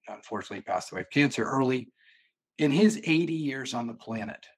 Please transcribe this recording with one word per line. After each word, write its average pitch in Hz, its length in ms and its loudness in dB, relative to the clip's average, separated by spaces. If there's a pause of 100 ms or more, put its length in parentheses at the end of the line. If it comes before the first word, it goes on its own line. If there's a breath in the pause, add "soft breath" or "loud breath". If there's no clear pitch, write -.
Unfortunately, 104 540 -8
passed 92 280 -4
away 90 120 -6
of - 80 -12
cancer 143 340 2
early. 127 440 0 (680 soft breath)
In 151 140 4
his 214 320 6
eighty 165 300 2
years 135 380 -4
on 120 140 -4
the 117 80 -8
planet 113 500 -10 (140)